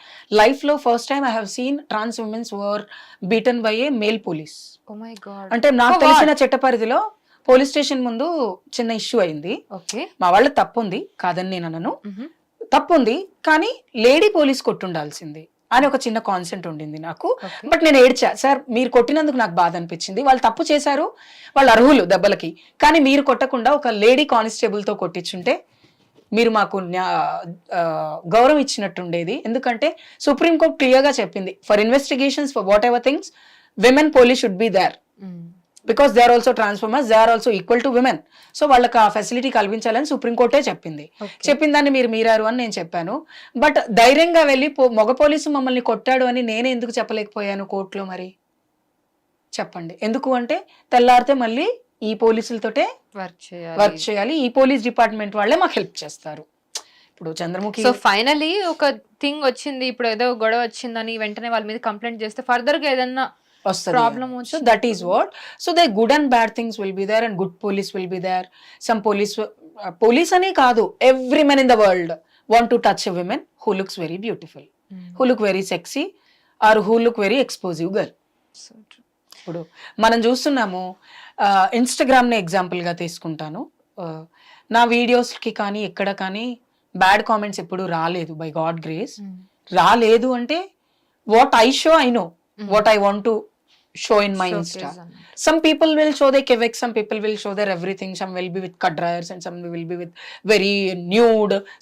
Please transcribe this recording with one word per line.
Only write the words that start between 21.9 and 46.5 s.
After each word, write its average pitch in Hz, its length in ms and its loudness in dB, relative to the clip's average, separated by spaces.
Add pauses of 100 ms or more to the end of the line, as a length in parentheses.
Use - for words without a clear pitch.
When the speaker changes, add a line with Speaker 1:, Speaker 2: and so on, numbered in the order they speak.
Speaker 1:
దెబ్బలకి, 185 520 0 (240)
కానీ 311 180 6
మీరు 277 220 4
కొట్టకుండా 262 500 0
ఒక 285 160 0
లేడీ 233 380 4
కానిస్టేబుల్తో 214 680 -2
కొట్టించుంటే 185 720 -6 (720)
మీరు 226 160 2
మాకు 202 280 0
న్యా-, 175 760 -4 (200)
ఆ, 156 460 -4 (160)
గౌరవం 269 220 6
ఇచ్చినట్టుండేది." 185 880 -6
ఎందుకంటే 247 520 -4 (220)
సుప్రీంకోర్టు 320 560 2
క్లియర్గా 269 340 4
చెప్పింది, 190 480 -6 (140)
"For 208 140 4
investigations, 277 720 0
for 190 160 -4
whatever 240 260 4
things, 277 260 -2 (540)
women 262 260 6
police 254 320 6
should 208 200 -2
be 226 120 0
there. 180 240 0 (300)
Speaker 2:
మ్మ్. 175 240 -16 (400)
Speaker 1:
Because 254 220 4
they 240 180 6
are 240 120 6
also 240 200 2
transformers, 220 520 0
they 220 140 6
are 226 120 4
also 214 220 0
equal 233 240 0
to 269 120 0
women." 247 220 2 (420)
So 302 100 2
వాళ్ళకి 247 280 6
ఆ 220 120 6
ఫెసిలిటీ 240 400 -2
కల్పించాలని 220 560 0
సుప్రీంకోర్టే 247 540 2
చెప్పింది. 160 500 -8 (140)
Speaker 2:
ఓకే. - 260 -8
Speaker 1:
చెప్పిన 294 240 2
దాన్ని 285 180 4
మీరు 254 160 2
మీరారు 220 360 2
అని 226 140 -2
నేను 240 220 -4
చెప్పాను. 180 460 -8 (320)
But 285 220 4 (100)
ధైర్యంగా 285 520 6
వెళ్ళి 277 260 2
పో-, 269 240 2
మగ 220 200 2
పోలీసు 294 380 2
మమ్మల్ని 254 320 -2
కొట్టాడు 247 440 0
అని 247 160 -2
నేనే 233 300 -2